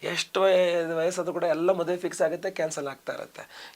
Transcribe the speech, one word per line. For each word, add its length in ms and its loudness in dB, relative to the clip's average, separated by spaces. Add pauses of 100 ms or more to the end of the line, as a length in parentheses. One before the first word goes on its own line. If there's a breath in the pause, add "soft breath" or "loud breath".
ಎಷ್ಟು 380 -2
ವಯ-, 520 4
ವಯಸ್ಸಾದ್ರೂ 400 0
ಕೂಡ 100 -2
ಎಲ್ಲ 280 4
ಮದುವೆ 260 0
ಫಿಕ್ಸ್ 240 -4
ಆಗುತ್ತೆ, 300 0
ಕ್ಯಾನ್ಸಲ್ 360 -4
ಆಗ್ತಾ 260 -10
ಇರುತ್ತೆ. 640 -14